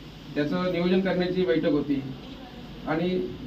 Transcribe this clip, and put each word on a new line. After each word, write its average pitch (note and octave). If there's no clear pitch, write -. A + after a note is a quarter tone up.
त्याचं F3+
नियोजन F3+
करण्याची F3+
बैठक D#3+
होती. C#3+
आणि F#3